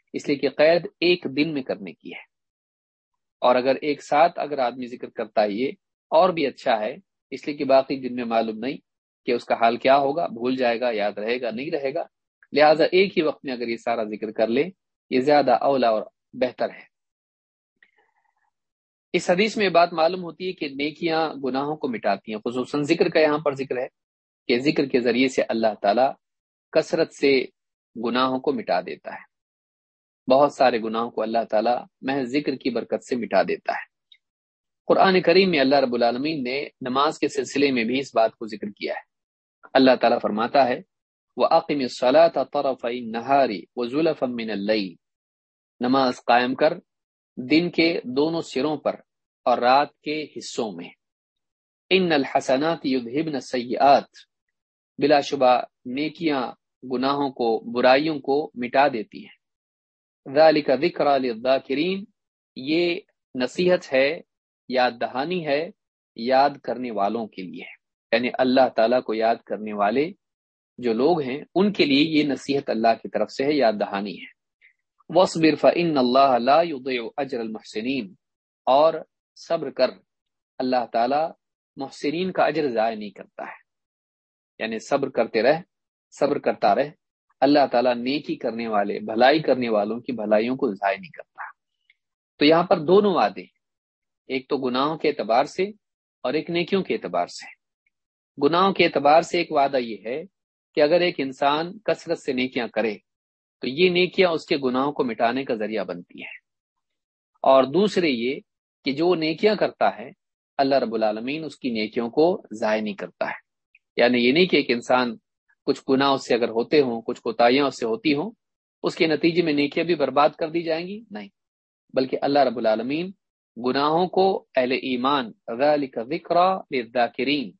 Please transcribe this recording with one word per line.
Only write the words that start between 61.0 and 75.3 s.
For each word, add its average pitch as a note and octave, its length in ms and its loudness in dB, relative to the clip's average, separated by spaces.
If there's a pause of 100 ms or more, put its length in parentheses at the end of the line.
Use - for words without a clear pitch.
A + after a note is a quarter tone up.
لِلذَّاكِرِينَ، C3+ 840 -2 (520)
یہ E3 440 -2 (340)
نصیحت F3 580 -2
ہے، C#3 280 2 (480)
یاد B2 220 2 (100)
دہانی D3+ 460 -4
ہے D3+ 240 -2 (460)
یاد C3 340 2 (120)
کرنے B2 280 -6
والوں G#2+ 360 -2
کے F#2+ 160 -14
لیے۔ F2 400 -16 (320)
یعنی A#2+ 160 0 (100)
اللہ C3 300 4
تعالیٰ A#2 340 0
کو A2 120 -6
یاد A2+ 220 0
کرنے G#2+ 360 -10
والے A2+ 380 0 (680)
جو A#2+ 140 -2
لوگ C#3+ 280 2
ہیں، C3 200 -6 (140)
ان G3 180 2
کے F#3 120 2
لیے C#3+ 200 4
یہ D3+ 200 2
نصیحت C#3 460 -4
اللہ A2+ 320 2
کی G2+ 60 -12
طرف G#2 220 -4
سے - 140 -4
ہے، D3 80 0
یاد B2 200 2
دہانی G2+ 480 -6
ہے۔ - 100 -20 (800)
وَاصْبِرْ D#3+ 500 4